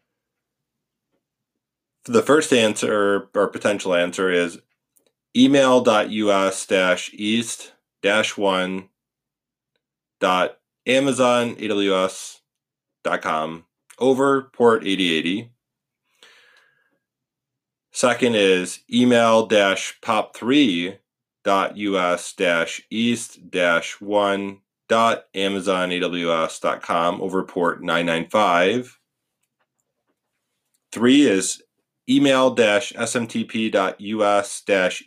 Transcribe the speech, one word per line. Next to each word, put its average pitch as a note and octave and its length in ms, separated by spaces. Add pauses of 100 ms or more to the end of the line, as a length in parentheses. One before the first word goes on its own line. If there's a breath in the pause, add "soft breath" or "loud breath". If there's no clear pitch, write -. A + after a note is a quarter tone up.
(2000)
The A#2+ 180
first D3+ 280
answer, G#2+ 840
or G2+ 140
potential G2+ 440
answer, F2+ 380
is F2 300 (760)
email C3 440
dot G#2+ 280
U G#2+ 220
S G2 340
dash F#2 480
east A2 600 (280)
dash G#2 340
one F#2+ 540 (1300)
dot F#2 380 (300)
Amazon B2 720
A G#2+ 80
W G2+ 280
S - 460 (640)
dot F2 180
com D#2+ 440 (340)
over C3+ 440 (100)
port A2+ 340
eighty F#2 260
eighty. F2 380 (2500 soft breath)
Second A#2+ 440
is F#2+ 440 (120)
email A#2 540
dash G2 560
pop G#2+ 340
three G#2 600 (460)
dot G2 320
U G2+ 220
S F2+ 360
dash E2+ 580
east A2+ 580
dash F2 500
one G2 600 (280)
dot A2+ 460
Amazon F#2+ 580
A F2+ 80
W E2+ 320
S D#2+ 280
dot D#2 240
com F2 360
over F#2 220
port F2 400
nine E2+ 240
nine E2 240
five. G#2 680 (1900)
Three C3 360
is F#2+ 360 (440)
email C3 460
dash G#2 420
S A#2 200
M A#2+ 100
T A2+ 180
P A2 280
dot F#2+ 280
U G#2 240
S G2+ 380
dash G2 460